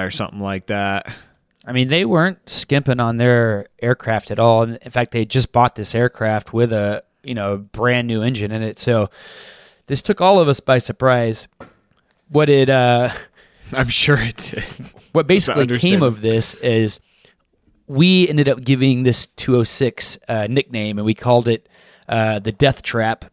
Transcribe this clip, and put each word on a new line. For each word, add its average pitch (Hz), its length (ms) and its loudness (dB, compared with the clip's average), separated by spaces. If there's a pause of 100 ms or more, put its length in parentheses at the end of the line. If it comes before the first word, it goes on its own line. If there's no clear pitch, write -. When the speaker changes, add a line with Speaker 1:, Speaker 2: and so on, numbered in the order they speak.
Speaker 1:
or 92 60 -8
something 101 280 -10
like 98 280 -8
that. 101 440 -6 (540)
Speaker 2:
I 120 80 -12
mean, 127 160 0
they 175 160 0
weren't - 440 -2
skimping 139 500 -2
on 117 180 -2
their 117 480 2 (160)
aircraft 117 500 -2
at 107 80 -4
all. 113 240 4
In 113 140 -6 (140)
fact, 120 200 -4
they 113 140 -2
just 123 260 -2
bought 120 240 2
this 104 180 -6
aircraft 110 600 -2
with 117 180 2
a, 104 320 -2 (200)
you 131 120 -10
know, 101 220 -4
brand 120 500 -2
new 110 160 -2
engine 104 280 -4
in 110 120 -6
it. 107 160 -8
So 113 300 0 (800)
this 139 140 -2
took - 200 -2
all 190 180 6
of 156 80 4
us 139 120 0
by 127 200 2
surprise. 120 680 -2 (800)
What 147 200 2
it, 135 200 4
uh, 123 400 2 (320)
Speaker 1:
<laughs> - 320 -20
I'm 131 160 -2
sure 143 300 2
it 113 180 -4
did. - 260 -6 (480)
Speaker 2:
what 156 160 0
Speaker 1:
That's 190 200 4
an - 60 -2 (140)
Speaker 2:
basically - 0 - (120)
came 180 220 2
Speaker 1:
understatement. - 20 4
Speaker 2:
of 110 180 0
this 110 340 0
is 113 440 0 (880)
we 180 400 4
ended 147 220 2
up 123 120 -2
giving 131 420 2
this 120 240 2
two - 300 -2
oh 117 60 2
six, - 540 -2 (100)
uh, 110 220 -4
nickname, 110 480 -4
and 104 80 -4
we 110 80 2
called 120 340 0
it, 113 220 -4 (400)
uh, 110 300 -2
the 107 120 -6
Death 135 300 0
Trap. 113 520 -4